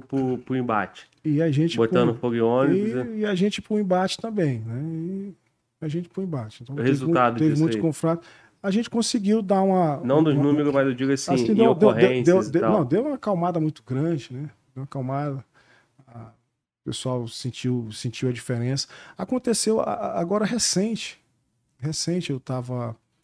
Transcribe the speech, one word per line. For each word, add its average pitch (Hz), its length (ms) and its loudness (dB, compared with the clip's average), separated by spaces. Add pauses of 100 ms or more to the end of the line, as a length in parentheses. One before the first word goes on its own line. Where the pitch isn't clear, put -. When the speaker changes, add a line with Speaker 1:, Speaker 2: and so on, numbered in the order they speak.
Speaker 1:
pro, 131 320 -2
pro 131 180 -6
embate? 113 540 -2 (140)
Speaker 2:
E 151 180 2
a 165 80 2
gente 160 260 2
Speaker 1:
Botando 117 380 4
Speaker 2:
com 120 60 -12
Speaker 1:
fogo 120 160 -2
em 117 40 2
ônibus, 139 500 4
Speaker 2:
e, 233 40 -4
Speaker 1:
né? 240 240 -4
Speaker 2:
e 208 80 -2
a 208 80 0
gente 202 260 0
pro 214 200 -2
embate 185 380 0
também, 170 420 -2
né? 113 200 -8
E 170 540 -8 (460)
a 160 80 -6
gente 175 200 -6
pro 190 140 -8
embate. 127 400 -8
Então, 123 120 -12
Speaker 1:
O 143 40 -6
Speaker 2:
teve 120 100 2
Speaker 1:
resultado 131 440 4
Speaker 2:
mu-, 120 60 -4
teve 156 120 4
Speaker 1:
disso 147 120 2
Speaker 2:
muito 117 140 2
Speaker 1:
aí? 202 60 -2
Speaker 2:
confronto. 165 420 -2 (360)
A 196 100 -4
gente 220 180 0
conseguiu 220 540 0
dar 190 200 2
uma, 180 420 2
Speaker 1:
Não 143 180 4
dos 151 120 4
Speaker 2:
uma, 139 100 4
Speaker 1:
números, 147 280 2
mas 139 140 4
eu 131 80 0
digo 135 160 -2
assim, 135 240 0
Speaker 2:
assim, 127 160 4
Speaker 1:
em 107 40 4
Speaker 2:
deu, - 20 2
deu, - 180 6
deu, 202 140 6
Speaker 1:
ocorrências 123 360 4
Speaker 2:
deu, 180 180 6
Speaker 1:
e 151 80 -6
Speaker 2:
deu, 165 100 2
Speaker 1:
tal. 113 120 2
Speaker 2:
não, 185 120 4
deu 170 180 2
uma 294 140 -2
acalmada 175 420 -2
muito 156 240 -2
grande, 139 500 -4
né? 143 180 -10 (220)
Deu 131 100 -12
uma - 20 -8
acalmada. 135 600 -6 (600)
A, 113 240 -20 (500)
o - 40 -20
pessoal 127 420 -6
sentiu, 120 640 -6
sentiu 123 380 -6
a 123 40 0
diferença. 120 540 -4 (320)
Aconteceu 220 600 -2
a, - 40 0
a, 202 360 -4
agora 202 240 -2
recente. 214 760 -2 (560)
Recente, 165 540 -4
eu 135 80 -4
tava 123 580 -6 (280)